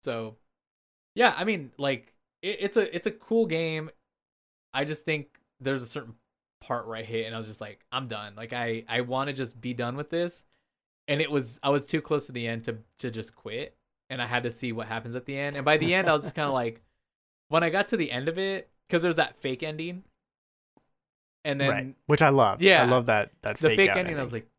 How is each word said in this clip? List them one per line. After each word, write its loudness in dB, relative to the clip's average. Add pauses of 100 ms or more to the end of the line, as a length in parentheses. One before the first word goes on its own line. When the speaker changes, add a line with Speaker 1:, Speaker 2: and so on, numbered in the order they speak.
Speaker 1:
So, -6 (760)
yeah, 4
I -2
mean, -4
like, -4 (280)
it, -6
it's 0
a, 2
it's -4
a -2
cool 0
game. -4 (840)
I 0
just -8
think -4 (200)
there's -4
a -12
certain -12 (460)
part -6
where -8
I -8
hit -4
and -8
I -6
was -8
just -14
like, -16
"I'm -6
done." -10
Like, -12
I, -4
I 0
wanna -2
just -6
be -6
done -4
with -8
this. -2 (640)
And 0
it 0
was, -2
I 0
was 2
too -2
close -2
to -16
the -4
end -4
to, -6 (220)
to -4
just -10
quit. -10 (320)
And -6
I -2
had 0
to -2
see -6
what -6
happens -6
at -8
the -8
end. -4
And -4
by 6
the 2
end, 2
I 6
was 2
just -10
kinda -2
Speaker 2:
<laughs> 0
Speaker 1:
like, -2 (680)
when 4
I 2
got 0
to 0
the 0
end -2
of -4
it, -4 (180)
'cause 2
there's 2
that 2
fake -4
ending. -8 (1400)
And -2
then 2
Speaker 2:
Right. -2 (100)
Which 4
I 8
love. 6
Speaker 1:
Yeah. 8
Speaker 2:
I 6
love 4
that, 2 (100)
that -4
Speaker 1:
The 4
Speaker 2:
fake 4
Speaker 1:
fake 6
Speaker 2:
out 4
Speaker 1:
ending, -2
I -2
was -6
Speaker 2:
ending. -8 (120)